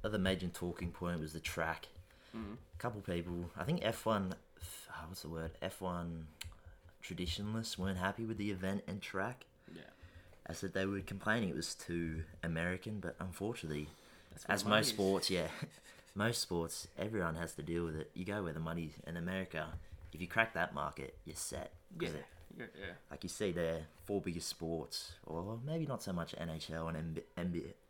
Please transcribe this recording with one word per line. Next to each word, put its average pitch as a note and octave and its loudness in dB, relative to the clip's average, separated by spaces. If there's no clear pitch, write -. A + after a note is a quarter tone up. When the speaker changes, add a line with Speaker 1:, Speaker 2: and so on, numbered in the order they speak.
Speaker 1:
other G#2+ 4
major F#2 4
talking F2 -2
point F2 0
was D#2 -4
the D#2+ -4
track. D#2+ 0
Speaker 2:
Mm-hmm. G#2+ -6
Speaker 1:
A - -14
couple A2 -2
people, F2 0
I - -4
think E3 4
F A2+ 2
one, G2 4
f-, - -12
uh, - -8
what's F2+ -8
the D2+ -8
word? E2 -2
F - -4
one E2+ -2
traditionalists G2+ -2
weren't F#2 2
happy G2 2
with A2 -2
the G#2 2
event F#2+ 2
and G2 -2
track. G#2 -2
Speaker 2:
Yeah. E2 -12
Speaker 1:
I D#2+ -4
said F#2 -2
they F#2+ 4
were G2 2
complaining G2 2
it C2+ -2
was - -2
too E2 0
American, F2+ 0
but F2+ -4
unfortunately, E2+ -2
Speaker 2:
That's - -8
where G2+ 8
Speaker 1:
as G2 2
Speaker 2:
the G#2 2
money G#2+ 10
Speaker 1:
most G2+ 6
Speaker 2:
is. A2 4
Speaker 1:
sports, G2 6
yeah, E2+ 6
<laughs> - -20
most A2+ 4
sports, - 0
everyone F#2+ 2
has E2 -2
to D2+ -6
deal E2+ 2
with D#2 0
it. D#2 -2
You F2+ -2
go G2+ 2
where E2 0
the D#2 -2
money, D#2+ 0
in E2 -2
America, E2+ 0
if D#2+ -8
you F2+ -2
crack A2+ 4
that E2 2
market, C#2+ -2
you're E2 -8
set. - -4
'Cause C#3 0
Speaker 2:
Yeah. C#2+ -4
Speaker 1:
it, - -10
Speaker 2:
Yeah, A#2 -6
yeah. F#2 -6
Speaker 1:
like D2 -8
you F2+ -4
see G2 2
there, E2 2
four G2+ 2
biggest E2+ -2
sports, - -2
or F#2+ -2
maybe D#3 0
not B2+ -2
so G2 -2
much E2 0
N E2 -2
H D#2+ -4
L E2 0
and E2 0
M-, D#2+ -2
N F2 2
B E2+ 2
A, - -4
M - -
B - -8